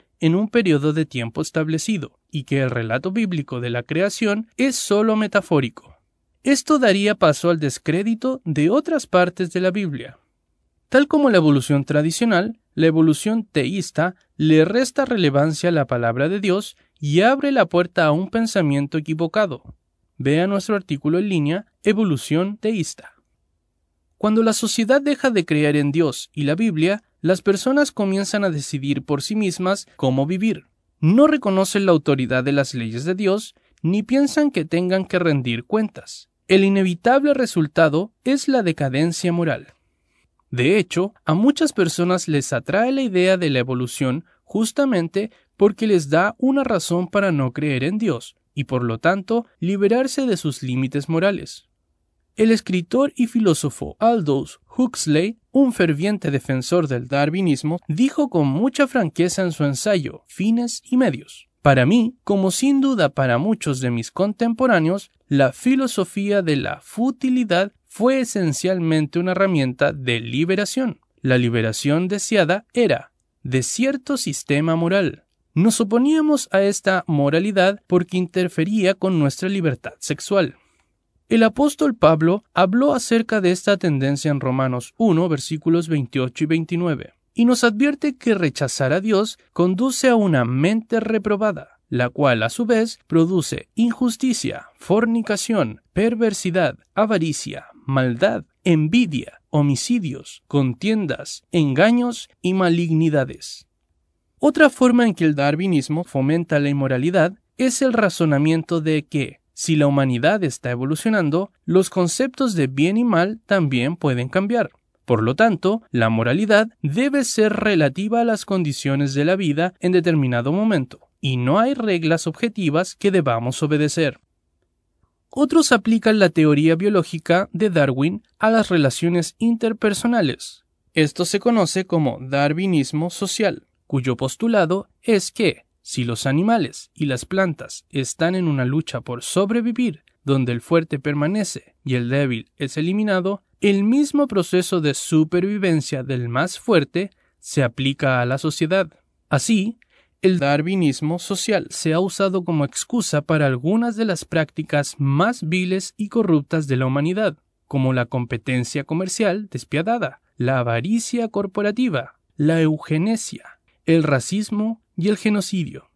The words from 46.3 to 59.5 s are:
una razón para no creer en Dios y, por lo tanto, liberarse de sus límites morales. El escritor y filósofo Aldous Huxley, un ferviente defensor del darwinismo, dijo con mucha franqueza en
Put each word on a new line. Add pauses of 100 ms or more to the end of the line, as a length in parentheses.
una
razón
para
no
creer
en
Dios (200)
y,
por
lo
tanto, (140)
liberarse
de
sus
límites
morales. (680)
El
escritor
y
filósofo
Aldous (180)
Huxley, (120)
un
ferviente
defensor
del
darwinismo,
dijo
con
mucha
franqueza
en